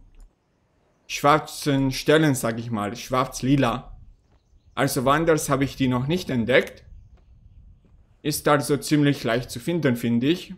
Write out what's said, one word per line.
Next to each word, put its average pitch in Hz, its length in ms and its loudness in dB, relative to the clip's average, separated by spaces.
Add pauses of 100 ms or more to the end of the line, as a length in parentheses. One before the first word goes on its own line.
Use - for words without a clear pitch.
(1080)
schwarzen 143 840 0
Stellen, 151 420 2
sag 117 240 -4
ich 117 120 -8
mal, 104 260 -4
schwarz-lila. 127 1000 -2 (800)
Also 135 300 0
woanders 151 440 2
habe 139 160 2
ich - 120 -6
die 131 120 2
noch 127 180 0
nicht 175 240 -2
entdeckt. 127 540 0 (1400)
Ist - 260 -4
also 143 280 2
ziemlich 143 480 2
leicht 120 260 -2
zu 120 100 -10
finden, 156 360 0
finde 117 300 0
ich, 180 320 -2